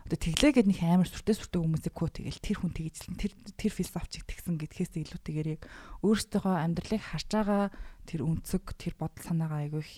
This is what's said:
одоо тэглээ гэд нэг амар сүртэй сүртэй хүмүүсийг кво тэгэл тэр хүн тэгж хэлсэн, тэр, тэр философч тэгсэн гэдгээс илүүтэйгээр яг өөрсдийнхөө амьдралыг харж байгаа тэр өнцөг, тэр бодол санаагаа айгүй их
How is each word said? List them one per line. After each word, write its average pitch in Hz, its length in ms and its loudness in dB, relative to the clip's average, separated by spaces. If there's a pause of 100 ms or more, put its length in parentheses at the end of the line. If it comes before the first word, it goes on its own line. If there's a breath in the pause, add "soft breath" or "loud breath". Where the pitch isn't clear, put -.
одоо - 160 0
тэглээ 175 320 6
гэд 226 160 8
нэг 180 160 2
амар 175 240 6
сүртэй - 240 2
сүртэй - 240 -4
хүмүүсийг 160 320 2
кво - 160 -2
тэгэл - 320 -6
тэр - 240 -2
хүн 175 80 0
тэгж 156 320 -6
хэлсэн, 185 160 -8
тэр, 202 120 0 (280)
тэр 214 160 0
философч - 480 -6
тэгсэн - 320 -4
гэдгээс 156 400 -6
илүүтэйгээр 156 540 -4 (100)
яг - 80 -14 (320 loud breath)
өөрсдийнхөө 196 640 2
амьдралыг 170 400 0
харж - 240 -6
байгаа 202 360 2 (440 loud breath)
тэр 139 160 -4
өнцөг, 165 400 0 (160)
тэр - 160 -6
бодол - 320 -6
санаагаа 156 400 0
айгүй 151 160 -4
их - 140 -14